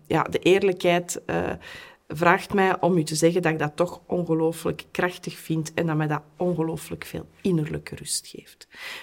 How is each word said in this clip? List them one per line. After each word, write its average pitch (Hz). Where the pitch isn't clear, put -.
ja, 156
de -
eerlijkheid, 180
eh, 170
vraagt 175
mij 190
om 180
u 156
te 156
zeggen 170
dat 165
ik 160
dat 151
toch 175
ongelooflijk 160
krachtig 180
vind 160
en 170
dat 160
mij 151
dat 151
ongelooflijk 165
veel 160
innerlijke 156
rust -
geeft. -